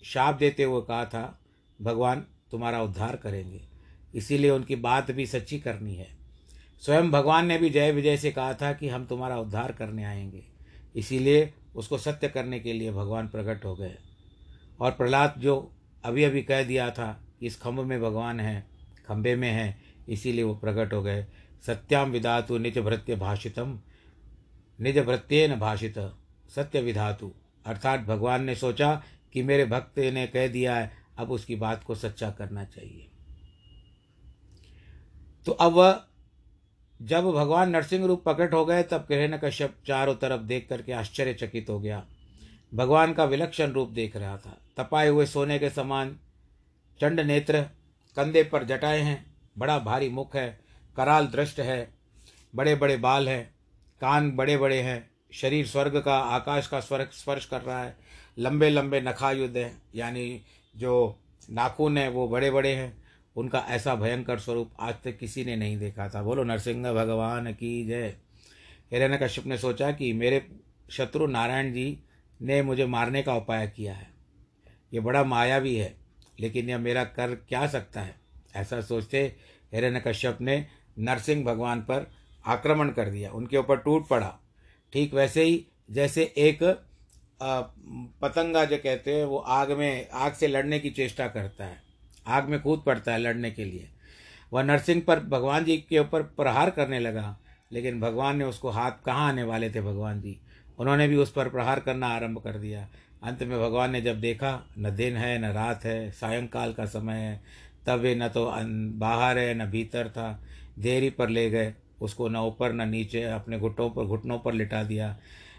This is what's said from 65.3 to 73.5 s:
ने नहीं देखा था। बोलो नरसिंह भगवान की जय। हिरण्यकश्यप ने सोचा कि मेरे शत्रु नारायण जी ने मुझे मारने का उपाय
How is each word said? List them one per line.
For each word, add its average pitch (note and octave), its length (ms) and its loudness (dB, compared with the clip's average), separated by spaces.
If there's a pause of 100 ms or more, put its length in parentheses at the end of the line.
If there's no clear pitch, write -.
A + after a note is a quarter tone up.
ने A#2+ 100 -4
नहीं G#2+ 220 -2
देखा G2+ 320 -6
था। G#2 140 -6
बोलो B2+ 200 0
नरसिंह A#2+ 500 -2
भगवान A2+ 600 0
की A#2 320 -6
जय। A2+ 300 -6 (800)
हिरण्यकश्यप C3 520 2
ने C3 120 -2
सोचा C3 340 0
कि C#3 220 -2
मेरे B2 380 2 (400)
शत्रु D3+ 360 0
नारायण B2+ 460 0
जी C3 300 -4 (380)
ने C#3 200 2
मुझे C3+ 240 2
मारने B2 360 0
का C3+ 140 0
उपाय A2 320 -2